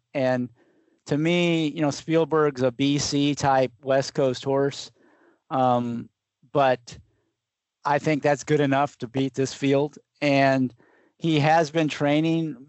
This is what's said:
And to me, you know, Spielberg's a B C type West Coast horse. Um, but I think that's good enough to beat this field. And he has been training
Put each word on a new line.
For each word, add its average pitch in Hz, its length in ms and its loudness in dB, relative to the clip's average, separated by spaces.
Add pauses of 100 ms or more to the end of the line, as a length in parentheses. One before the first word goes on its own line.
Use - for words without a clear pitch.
(140)
And 127 360 -2 (600)
to 147 80 0
me, 165 500 0
you 147 140 -6
know, 143 100 0
Spielberg's 151 720 0
a 127 100 2
B 139 280 0
C 143 360 0
type 135 360 0 (100)
West 135 320 -2
Coast 131 300 -2
horse. 139 480 -4 (580)
Um, 120 580 0 (460)
but 131 440 0 (840)
I 147 140 0
think - 240 -2
that's 147 220 0
good 151 160 0
enough 139 400 0
to 123 80 -10
beat 135 260 -4
this 135 200 -4
field. 139 440 0 (240)
And 135 520 2 (440)
he 160 220 0
has 156 320 2
been 160 160 0
training 156 720 -2 (120)